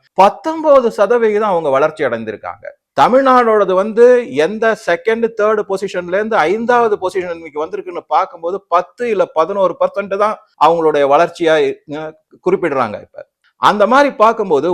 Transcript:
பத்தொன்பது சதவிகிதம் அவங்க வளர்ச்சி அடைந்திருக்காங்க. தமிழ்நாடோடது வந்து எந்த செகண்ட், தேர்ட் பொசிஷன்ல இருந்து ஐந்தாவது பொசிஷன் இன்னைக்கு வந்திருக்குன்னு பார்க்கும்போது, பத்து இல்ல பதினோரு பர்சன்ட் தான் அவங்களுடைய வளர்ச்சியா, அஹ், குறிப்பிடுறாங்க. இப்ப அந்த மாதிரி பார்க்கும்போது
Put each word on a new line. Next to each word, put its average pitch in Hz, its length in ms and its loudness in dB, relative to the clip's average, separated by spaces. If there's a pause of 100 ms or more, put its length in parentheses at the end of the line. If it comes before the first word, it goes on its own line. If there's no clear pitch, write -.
(140)
பத்தொன்பது 277 800 2
சதவிகிதம் 214 640 0
அவங்க 160 160 -2
வளர்ச்சி 147 340 0
அடைந்திருக்காங்க. 110 640 -8 (300)
தமிழ்நாடோடது 226 760 4
வந்து 214 320 2 (300)
எந்த 202 300 -2 (200)
செகண்ட், 220 400 -2 (100)
தேர்ட் 208 280 0
பொசிஷன்ல 190 540 -6
இருந்து 220 200 -2
ஐந்தாவது 220 640 0
பொசிஷன் 180 340 -4
இன்னைக்கு 151 260 -10
வந்திருக்குன்னு 175 460 -10
பார்க்கும்போது, 175 500 -4 (100)
பத்து 180 420 -4
இல்ல 185 140 0 (100)
பதினோரு 180 460 -2
பர்சன்ட் 196 380 -4
தான் 208 180 0 (260)
அவங்களுடைய 156 460 2
வளர்ச்சியா, 160 480 2 (400)
அஹ், 156 160 -10 (320)
குறிப்பிடுறாங்க. 135 580 -2
இப்ப - 240 -20 (360)
அந்த 196 260 2
மாதிரி 269 280 2
பார்க்கும்போது 208 580 0